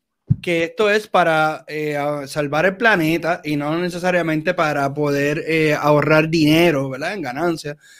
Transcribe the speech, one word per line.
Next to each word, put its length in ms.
que 240
esto 240
es 180
para, 600
eh, 300
a-, 300
salvar 380
el 120
planeta 680
y 120
no 240
necesariamente 720
para 400
poder, 540
eh, 260
ahorrar 560
dinero, 600
¿verdad? 240
En 80
ganancias. 560